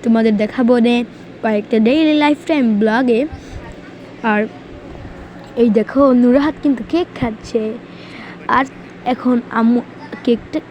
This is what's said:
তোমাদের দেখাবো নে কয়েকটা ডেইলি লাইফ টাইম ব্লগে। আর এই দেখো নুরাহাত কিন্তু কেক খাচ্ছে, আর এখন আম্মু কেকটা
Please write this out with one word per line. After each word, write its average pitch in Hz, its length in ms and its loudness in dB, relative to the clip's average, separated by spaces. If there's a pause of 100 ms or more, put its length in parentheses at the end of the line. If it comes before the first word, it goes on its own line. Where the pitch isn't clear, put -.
তোমাদের 226 380 4
দেখাবো 240 320 2 (120)
নে 240 80 4 (500)
কয়েকটা 214 320 0 (100)
ডেইলি 302 280 4 (100)
লাইফ 294 160 2 (100)
টাইম 294 140 2 (160)
ব্লগে। 226 400 2 (1080)
আর 208 100 2 (1200)
এই 240 60 6 (100)
দেখো 220 220 0 (220)
নুরাহাত 277 420 4
কিন্তু 262 180 2 (100)
কেক 339 160 0 (100)
খাচ্ছে, 220 440 -4 (920)
আর 269 80 2 (480)
এখন 254 240 0 (220)
আম্মু 233 220 4 (460)
কেকটা 240 320 0 (120)